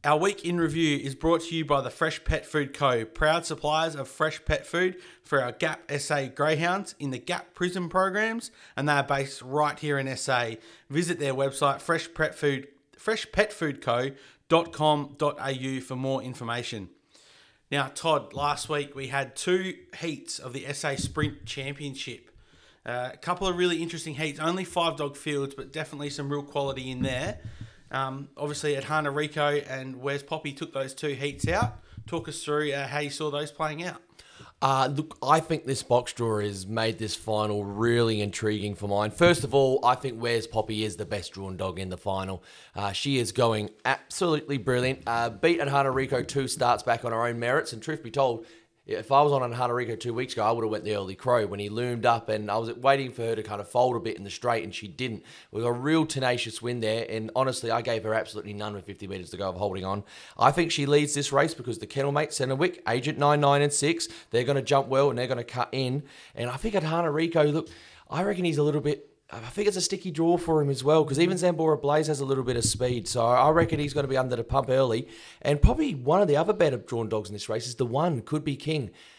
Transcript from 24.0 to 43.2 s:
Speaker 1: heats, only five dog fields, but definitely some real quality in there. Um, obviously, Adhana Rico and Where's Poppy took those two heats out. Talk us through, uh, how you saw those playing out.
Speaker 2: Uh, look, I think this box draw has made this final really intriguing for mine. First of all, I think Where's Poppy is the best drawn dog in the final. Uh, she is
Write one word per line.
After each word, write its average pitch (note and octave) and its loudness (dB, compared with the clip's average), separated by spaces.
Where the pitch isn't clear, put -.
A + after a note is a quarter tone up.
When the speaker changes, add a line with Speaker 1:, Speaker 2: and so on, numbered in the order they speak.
Speaker 1:
heats, D3 -4
only F3 -2
five E3 0
dog C#3+ -4
fields, C#3 -4
but - -14
definitely D3 -8
some C#3+ -6
real C#3+ -2
quality C3+ -4
in B2+ -4
there. C3+ -4
Um, C3+ -6
obviously, D3 -2
Adhana D3 0
Rico D3 0
and C3 -8
Where's C#3 -4
Poppy D3+ -6
took - -10
those C3+ -6
two D3+ -4
heats C3+ -4
out. G3 0
Talk E3 -6
us - -10
through, D3 0
uh, C#3 -4
how C#3+ -6
you D3 -4
saw D3+ -4
those D3 -6
playing D#3 -6
out. - -10
Speaker 2:
Uh, C3+ 4
look, D3+ -4
I D3 6
think D#3+ -2
this C3+ -2
box A#2+ 2
draw A2+ 0
has G2+ -4
made A2 -2
this G#2 -4
final G#2+ 0
really A2+ 2
intriguing G#2 -2
for G#2 -6
mine. G#2 2
First F3 6
of C3+ -4
all, C3+ 6
I B2 8
think B2 -4
Where's A#2 0
Poppy G#2+ -2
is G#2 -4
the G#2 -8
best G2+ -6
drawn F#2+ -8
dog F#2 -4
in F#2 -6
the F2+ -8
final. F#2+ -4
Uh, G2+ -2
she C#3 0
is A#2+ 0